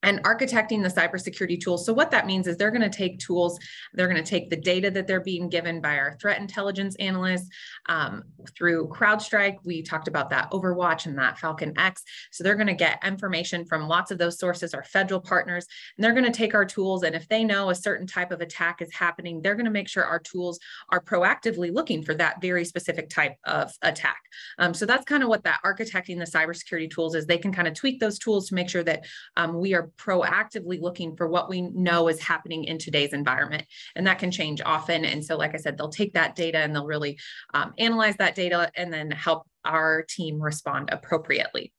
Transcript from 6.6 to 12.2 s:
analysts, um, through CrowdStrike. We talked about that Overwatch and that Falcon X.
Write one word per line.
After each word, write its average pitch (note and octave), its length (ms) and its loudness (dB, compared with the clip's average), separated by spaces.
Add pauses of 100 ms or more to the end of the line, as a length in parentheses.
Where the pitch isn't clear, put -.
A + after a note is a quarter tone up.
analysts, F#3 520 0 (400)
um, D3 340 -2 (320)
through E3 340 2
CrowdStrike. G#3 760 2
We E3+ 160 -4
talked D#3+ 260 -4
about D3 220 -2
that - 220 0
Overwatch F3 560 0
and C#3 100 -4
that C3 220 0
Falcon D#3 400 -4
X. F#3 240 0 (280)